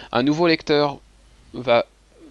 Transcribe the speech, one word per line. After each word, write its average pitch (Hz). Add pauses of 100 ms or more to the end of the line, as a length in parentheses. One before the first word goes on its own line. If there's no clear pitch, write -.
(120)
un 120
nouveau 151
lecteur 147 (540)
va, 120 (460)